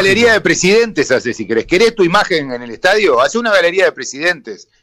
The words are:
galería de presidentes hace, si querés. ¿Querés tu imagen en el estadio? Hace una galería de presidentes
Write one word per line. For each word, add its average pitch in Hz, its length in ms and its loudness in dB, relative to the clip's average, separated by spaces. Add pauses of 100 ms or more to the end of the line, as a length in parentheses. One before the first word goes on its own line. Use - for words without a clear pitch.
galería 220 300 2
de 202 80 2
presidentes 185 720 0
hace, 120 240 0
si 107 100 -8
querés. 113 220 -2
¿Querés - 260 2
tu 196 100 0
imagen 170 480 -2
en 123 120 -10
el 117 80 -14
estadio? 180 500 0
Hace 143 160 0
una 233 160 -4
galería 180 320 2
de 156 60 2
presidentes 135 760 -8 (160)